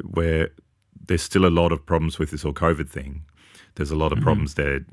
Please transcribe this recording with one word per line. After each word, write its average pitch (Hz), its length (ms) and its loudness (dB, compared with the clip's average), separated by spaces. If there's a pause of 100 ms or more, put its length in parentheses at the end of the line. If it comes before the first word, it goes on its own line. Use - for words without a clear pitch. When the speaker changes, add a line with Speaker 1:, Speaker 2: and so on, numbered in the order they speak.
Speaker 1:
where 82 460 0 (580)
there's 87 140 0
still 95 240 4
a 90 40 8 (120)
lot 85 100 2
of 78 140 -4
problems 80 340 0
with 78 120 -4
this 76 120 -8
whole 73 100 -4
covid 82 360 0
thing. 69 340 -12 (520)
There's 73 160 -4
a 78 40 -2
lot 78 160 0
of 78 80 0
Speaker 2:
Mm-hmm. - 40 0
Speaker 1:
problems 71 300 2
there 71 280 -2 (120)